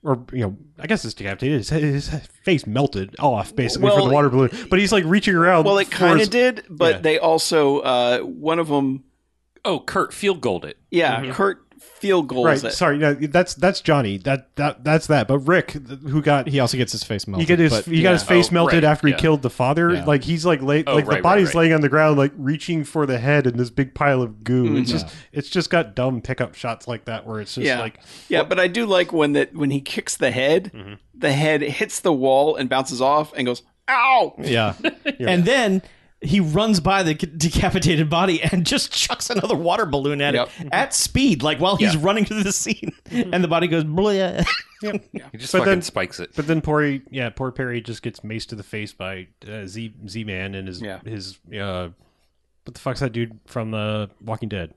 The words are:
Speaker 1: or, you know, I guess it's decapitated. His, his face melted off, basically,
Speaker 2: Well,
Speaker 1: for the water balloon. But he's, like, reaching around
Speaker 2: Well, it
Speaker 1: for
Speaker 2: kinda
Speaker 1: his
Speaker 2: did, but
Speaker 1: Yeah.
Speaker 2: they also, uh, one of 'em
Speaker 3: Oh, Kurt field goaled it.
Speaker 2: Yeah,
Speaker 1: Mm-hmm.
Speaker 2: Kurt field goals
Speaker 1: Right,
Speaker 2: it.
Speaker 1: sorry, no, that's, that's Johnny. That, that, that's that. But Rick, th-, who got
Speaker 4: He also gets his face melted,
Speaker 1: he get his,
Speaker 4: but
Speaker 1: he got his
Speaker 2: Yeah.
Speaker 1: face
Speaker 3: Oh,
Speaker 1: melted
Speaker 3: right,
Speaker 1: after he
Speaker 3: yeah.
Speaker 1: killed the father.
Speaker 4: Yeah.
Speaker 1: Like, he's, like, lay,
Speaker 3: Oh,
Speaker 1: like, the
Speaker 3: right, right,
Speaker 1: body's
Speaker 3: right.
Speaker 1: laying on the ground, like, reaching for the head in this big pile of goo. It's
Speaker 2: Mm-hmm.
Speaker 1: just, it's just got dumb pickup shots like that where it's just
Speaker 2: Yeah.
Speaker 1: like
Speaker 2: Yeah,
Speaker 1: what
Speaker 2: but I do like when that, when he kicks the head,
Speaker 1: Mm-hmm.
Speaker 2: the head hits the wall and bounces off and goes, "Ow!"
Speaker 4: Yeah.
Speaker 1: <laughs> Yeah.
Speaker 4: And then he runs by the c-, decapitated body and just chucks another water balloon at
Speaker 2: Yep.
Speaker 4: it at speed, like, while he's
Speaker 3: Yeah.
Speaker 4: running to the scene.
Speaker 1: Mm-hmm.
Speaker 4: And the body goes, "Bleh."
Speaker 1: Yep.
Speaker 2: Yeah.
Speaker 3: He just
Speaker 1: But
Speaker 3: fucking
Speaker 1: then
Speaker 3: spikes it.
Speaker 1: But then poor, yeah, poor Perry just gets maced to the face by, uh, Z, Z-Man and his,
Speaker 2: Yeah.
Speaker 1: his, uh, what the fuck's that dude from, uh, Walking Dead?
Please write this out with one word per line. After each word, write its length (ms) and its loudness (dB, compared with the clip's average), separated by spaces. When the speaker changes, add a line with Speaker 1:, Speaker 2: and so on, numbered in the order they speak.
Speaker 1:
or, 280 0
you 80 -6
know, 180 -2
I 80 -12
guess 160 0
it's 100 -8
decapitated. 440 -4
His, 120 -4
his 400 -2
face 220 0
melted 540 -2
off, 360 0
basically, 340 0
Speaker 2:
Well, 120 6
Speaker 1:
for 60 4
the 60 4
water 160 4
balloon. 220 4
But 100 4
he's, 140 2
like, 120 2
reaching 300 2
around 300 4
Speaker 2:
Well, 140 4
it 100 0
Speaker 1:
for 80 -6
Speaker 2:
kinda 220 6
Speaker 1:
his 100 2
Speaker 2:
did, 400 2
but 260 2
Speaker 1:
Yeah. 60 -10
Speaker 2:
they 180 2
also, 600 2
uh, 400 0
one 400 -4
of 120 -2
'em 320 -2
Speaker 3:
Oh, 160 -2
Kurt 320 -4
field 260 -2
goaled 240 -2
it. 140 -16
Speaker 2:
Yeah, 320 0
Speaker 1:
Mm-hmm. 120 -8
Speaker 2:
Kurt 240 0
field 480 0
goals 180 0
Speaker 1:
Right, 180 4
Speaker 2:
it. 80 -4
Speaker 1:
sorry, 260 0
no, 180 2
that's, 400 0
that's 260 0
Johnny. 380 2
That, 360 -4
that, 280 -4
that's 240 2
that. 200 2
But 120 2
Rick, 340 2
th-, 340 -12
who 140 0
got 260 2
Speaker 4:
He 120 0
also 180 2
gets 160 0
his 100 -6
face 240 -6
melted, 140 -4
Speaker 1:
he 60 0
get 120 4
his, 120 6
Speaker 4:
but 140 0
Speaker 1:
he 160 2
got 120 6
his 80 2
Speaker 2:
Yeah. 80 -8
Speaker 1:
face 200 6
Speaker 3:
Oh, 40 0
Speaker 1:
melted 300 4
Speaker 3:
right, 80 6
Speaker 1:
after 160 2
he 60 4
Speaker 3:
yeah. 60 -2
Speaker 1:
killed 220 2
the 80 -2
father. 440 0
Speaker 4:
Yeah. 120 -2
Speaker 1:
Like, 180 2
he's, 220 -2
like, 160 2
lay, 260 2
Speaker 3:
Oh, 80 2
Speaker 1:
like, 100 4
the 40 -6
Speaker 3:
right, 60 2
right, 80 -2
Speaker 1:
body's 240 4
Speaker 3:
right. 80 -2
Speaker 1:
laying 180 6
on 80 4
the 80 4
ground, 280 4
like, 200 2
reaching 480 -2
for 200 -2
the 120 0
head 280 2
in 120 0
this 120 0
big 240 -2
pile 280 2
of 220 -6
goo. 340 2
It's 140 0
Speaker 2:
Mm-hmm. 80 0
Speaker 1:
just, 160 -12
it's 160 -8
just 200 -2
got 260 0
dumb 260 -2
pickup 340 -6
shots 320 -10
like 180 -10
that 200 -10
where 160 -10
it's 140 -12
just 120 -4
Speaker 2:
Yeah. 120 0
Speaker 1:
like 200 -10
Speaker 2:
Yeah, 120 2
Speaker 1:
what 80 -2
Speaker 2:
but 100 0
I 80 4
do 180 -2
like 260 0
when 220 2
that, 200 0
when 180 -2
he 100 -2
kicks 340 -8
the 160 0
head, 420 0
Speaker 1:
Mm-hmm. 200 -16
Speaker 2:
the 160 -2
head 280 2
hits 380 -4
the 140 0
wall 420 4
and 140 -4
bounces 320 -2
off 340 2
and 100 -2
goes, 180 -4
"Ow!" 500 2
Speaker 4:
Yeah. 380 0
Speaker 1:
<laughs> 60 -20
Yeah. 100 -2
Speaker 4:
And 160 2
then 360 2
he 200 0
runs 400 2
by 240 2
the 80 0
c-, 160 -4
decapitated 720 0
body 320 2
and 240 0
just 260 -2
chucks 380 -4
another 260 0
water 300 0
balloon 340 -2
at 140 0
Speaker 2:
Yep. 160 0
Speaker 4:
it 100 -12
at 240 -2
speed, 480 0
like, 180 -2
while 140 2
he's 180 2
Speaker 3:
Yeah. 100 0
Speaker 4:
running 220 2
to 80 -8
the 180 -2
scene. 400 -6
Speaker 1:
Mm-hmm. 240 -2
Speaker 4:
And 80 2
the 40 0
body 200 0
goes, 160 0
"Bleh." 600 0
Speaker 1:
Yep. 300 -6
Speaker 2:
Yeah. 200 -14
Speaker 3:
He 60 -16
just 140 -10
Speaker 1:
But 80 2
Speaker 3:
fucking 140 2
Speaker 1:
then 100 0
Speaker 3:
spikes 360 -8
it. 160 -10
Speaker 1:
But 120 -4
then 140 0
poor, 220 0
yeah, 180 -6
poor 220 -8
Perry 300 -6
just 200 -12
gets 200 -10
maced 260 -10
to 80 -14
the 80 -14
face 300 -12
by, 340 -12
uh, 200 -14
Z, 260 -12
Z-Man 480 -8
and 120 -10
his, 140 -12
Speaker 2:
Yeah. 240 -12
Speaker 1:
his, 320 -14
uh, 340 -8
what 100 -18
the 60 -20
fuck's 220 -6
that 120 -4
dude 320 -6
from, 300 -8
uh, 320 -4
Walking 300 -8
Dead? 280 -8